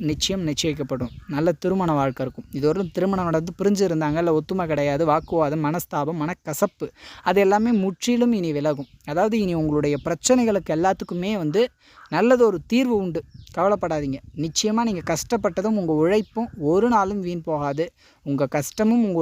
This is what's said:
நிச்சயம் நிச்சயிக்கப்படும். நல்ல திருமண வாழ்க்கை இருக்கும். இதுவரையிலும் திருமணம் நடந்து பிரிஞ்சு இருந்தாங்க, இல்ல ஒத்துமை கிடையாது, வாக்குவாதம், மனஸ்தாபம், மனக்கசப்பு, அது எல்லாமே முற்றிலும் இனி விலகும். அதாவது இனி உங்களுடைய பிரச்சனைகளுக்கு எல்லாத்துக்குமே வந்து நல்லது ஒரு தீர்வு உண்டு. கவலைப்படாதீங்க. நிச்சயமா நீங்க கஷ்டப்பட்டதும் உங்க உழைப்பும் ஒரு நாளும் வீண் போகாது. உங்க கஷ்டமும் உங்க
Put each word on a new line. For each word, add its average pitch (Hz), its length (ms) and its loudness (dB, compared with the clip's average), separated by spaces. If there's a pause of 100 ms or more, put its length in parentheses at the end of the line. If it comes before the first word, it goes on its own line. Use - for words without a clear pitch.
நிச்சயம் 185 400 -2
நிச்சயிக்கப்படும். 139 640 -4 (220)
நல்ல 160 180 2 (100)
திருமண 180 360 0
வாழ்க்கை 135 260 -2
இருக்கும். - 220 -10 (120)
இதுவரையிலும் 160 380 0
திருமணம் 185 320 -2
நடந்து 165 320 -2
பிரிஞ்சு 202 280 2
இருந்தாங்க, 156 340 0
இல்ல 170 160 2
ஒத்துமை 180 320 -4
கிடையாது, 143 400 0
வாக்குவாதம், 156 560 0
மனஸ்தாபம், 156 560 -4
மனக்கசப்பு, 160 640 -4 (440)
அது 190 140 4
எல்லாமே 214 280 4 (100)
முற்றிலும் 233 560 2
இனி 170 200 -2
விலகும். 143 300 -2 (240)
அதாவது 208 320 2
இனி 175 180 0
உங்களுடைய 147 340 0 (100)
பிரச்சனைகளுக்கு 202 680 2
எல்லாத்துக்குமே 185 560 -2 (100)
வந்து 160 220 0 (500)
நல்லது 240 360 4
ஒரு 175 100 -2 (120)
தீர்வு 247 320 4
உண்டு. 165 180 -6 (340)
கவலைப்படாதீங்க. 165 600 0 (260)
நிச்சயமா 214 440 -2
நீங்க 180 140 -4 (100)
கஷ்டப்பட்டதும் 208 680 -2
உங்க 165 120 0 (120)
உழைப்பும் 220 440 0 (220)
ஒரு 208 240 4
நாளும் 202 320 0
வீண் 175 240 -6
போகாது. 147 340 -2 (460)
உங்க 139 260 0
கஷ்டமும் 220 500 0
உங்க 175 160 0